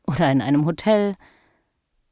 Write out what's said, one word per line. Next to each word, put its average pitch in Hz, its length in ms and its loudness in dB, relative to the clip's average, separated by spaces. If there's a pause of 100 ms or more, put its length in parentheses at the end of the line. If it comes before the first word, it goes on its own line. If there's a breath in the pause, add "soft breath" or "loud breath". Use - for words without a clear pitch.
oder 147 260 0
in 135 100 2
einem 143 240 0
Hotel. 202 500 0 (960 soft breath)